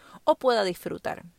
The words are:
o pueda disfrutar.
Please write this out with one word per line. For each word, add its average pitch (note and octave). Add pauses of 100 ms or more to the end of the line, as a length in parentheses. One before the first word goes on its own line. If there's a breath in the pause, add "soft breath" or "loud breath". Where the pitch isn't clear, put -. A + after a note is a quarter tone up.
(240 loud breath)
o -
pueda A#3
disfrutar. - (180)